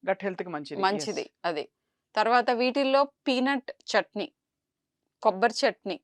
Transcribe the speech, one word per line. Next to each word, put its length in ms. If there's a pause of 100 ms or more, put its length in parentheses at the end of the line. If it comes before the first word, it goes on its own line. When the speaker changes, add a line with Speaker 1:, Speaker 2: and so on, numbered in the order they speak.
Speaker 1:
గట్ 200
హెల్త్‌కి 260
మంచిది. 320
Speaker 2:
మంచిది, 420
Speaker 1:
ఎస్. 100 (100)
Speaker 2:
అది. 200 (500)
తర్వాత 360
వీటిల్లో 520 (220)
పీనట్ 460 (160)
చట్నీ, 420 (920)
కొబ్బరి 320
చట్నీ. 500